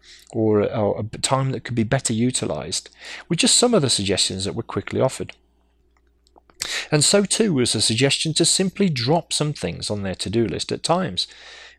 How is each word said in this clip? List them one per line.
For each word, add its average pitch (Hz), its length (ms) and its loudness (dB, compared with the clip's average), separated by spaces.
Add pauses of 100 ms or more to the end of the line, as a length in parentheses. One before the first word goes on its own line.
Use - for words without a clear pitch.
(320)
or, 107 320 2 (100)
or 104 300 0 (160)
time 135 320 0
that - 120 -6
could 120 120 -6
be 113 80 2
better 123 280 -2
utilized, 110 760 -2 (400)
were 170 80 0
just - 200 4
some 240 180 4
of 170 80 6
the 123 80 2
suggestions 95 540 0
that 95 100 -4
were 117 80 -6
quickly - 380 -4
offered. - 360 -2 (1500)
And 151 140 2
so 202 200 4
too 208 280 0
was 123 220 2
a 107 80 0
suggestion 139 520 2
to 170 100 4
simply 190 440 2
drop 143 440 0
some 151 200 -2
things 90 380 -6
on 104 120 -4
their 95 120 -4
to-do 107 320 0
list - 260 -4
at - 100 -6
times, 175 460 -2 (500)